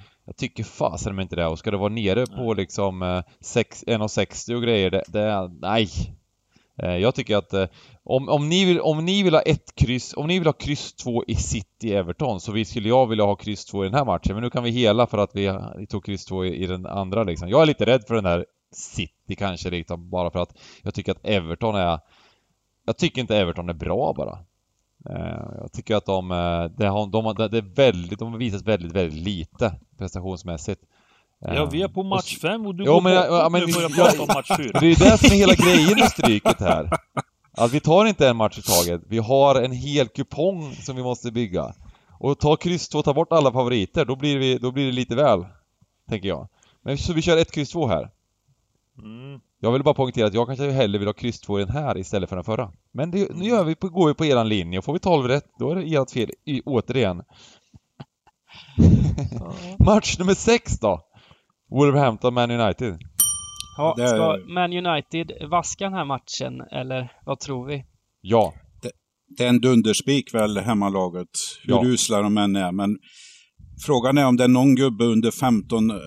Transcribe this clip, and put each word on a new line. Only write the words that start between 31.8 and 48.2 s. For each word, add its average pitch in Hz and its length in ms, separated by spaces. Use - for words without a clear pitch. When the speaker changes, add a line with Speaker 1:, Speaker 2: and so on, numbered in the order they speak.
Speaker 2:
är 196 60
på - 120
Speaker 1:
Eh, 190 60
Speaker 2:
match 190 180
Speaker 1:
och - 80
s-, - 80
Speaker 2:
fem 214 260
och 190 80
du 170 100
Speaker 1:
ja, 139 80
Speaker 2:
går 175 80
Speaker 1:
men, 185 140
Speaker 2:
bakåt 180 160
Speaker 1:
ja, 165 180
Speaker 2:
nu - 100
Speaker 1:
men 180 40
Speaker 2:
och 170 120
börjar 170 220
Speaker 1:
ja, 175 80
Speaker 2:
prata 156 180
om 147 120
match - 220
fyra. 143 240
Speaker 1:
det 156 60
är 170 40
ju 170 40
det 220 80
som 254 180
är - 40
hela 190 140
grejen 180 440
med 220 100
stryket 113 520
här. 82 300
Att 117 200
vi 147 80
tar 185 260
inte 156 220
en 120 80
match 110 220
i 104 40
taget. 87 460
Vi 107 100
har 131 440
en 127 100
hel 131 360
kupong 151 640
som 127 240
vi 127 60
måste 123 300
bygga. 90 420
Och 139 200
ta 151 180
kryss 175 320
två, 151 140
ta 143 120
bort 160 180
alla 143 200
favoriter, 123 520
då 135 120
blir 143 220
vi, 131 200
då 127 140
blir 139 140
det 127 60
lite 123 220
väl, 117 300
tänker 98 200
jag. 78 200
Men 139 160
så - 140
vi 160 100
kör 170 140
ett 160 160
kryss 147 180
två 165 160
här. 78 240